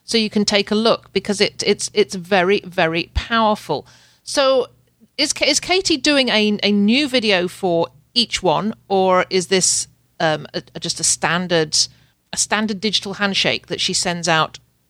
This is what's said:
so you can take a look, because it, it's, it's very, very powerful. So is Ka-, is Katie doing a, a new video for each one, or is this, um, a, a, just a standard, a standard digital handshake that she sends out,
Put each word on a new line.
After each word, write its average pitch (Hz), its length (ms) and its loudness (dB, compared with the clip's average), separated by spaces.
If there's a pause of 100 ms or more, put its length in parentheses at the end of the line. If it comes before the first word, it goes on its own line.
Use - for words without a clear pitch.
so - 140 -2
you 220 120 2
can 208 140 0
take 202 280 0
a 214 40 2
look, 220 380 0
because 196 260 -2
it, - 260 -2
it's, - 280 0
it's 202 220 0
very, 185 460 2
very 170 520 -2
powerful. 214 720 -2 (380)
So 269 440 2 (500)
is 294 160 -2
Ka-, - 120 -2
is 277 140 2
Katie 349 380 0
doing 269 320 2
a, 214 340 2
a 202 80 2
new 214 360 2
video 214 400 0
for 170 400 -2 (260)
each - 280 -2
one, 175 320 0 (140)
or 185 420 2
is 180 180 -2
this, - 400 0 (320)
um, 156 340 -2
a, 175 100 -8 (120)
a, 165 40 -12
just 165 200 -6
a 160 40 -4
standard, 165 720 0 (540)
a - 60 -8
standard 208 440 -2
digital 202 340 -4
handshake 190 520 -2
that - 120 -6
she - 140 -2
sends 175 340 -2
out, 160 320 0 (300)